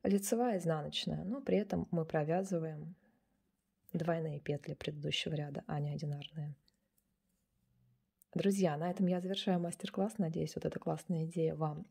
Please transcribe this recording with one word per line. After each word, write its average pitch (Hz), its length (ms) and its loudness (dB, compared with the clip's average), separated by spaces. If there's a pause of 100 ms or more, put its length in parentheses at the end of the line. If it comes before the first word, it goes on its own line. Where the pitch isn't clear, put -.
лицевая, 208 540 4
изнаночная. 156 640 0
Но 247 180 -4
при 185 160 4
этом 202 340 0
мы 165 140 2
провязываем 160 880 0 (960)
двойные 160 480 0
петли - 320 -2
предыдущего 151 640 -2
ряда, 147 320 -4
а 151 120 -2
не 147 140 -2
одинарные. 147 600 -6 (1800)
Друзья, 185 440 2
на 170 120 0
этом 185 180 2
я 180 140 4
завершаю 185 380 0
мастер-класс. 190 580 -2
Надеюсь, 160 380 0
вот - 100 -6
эта - 140 -2
классная 160 460 -2
идея 160 300 0
вам 156 360 -2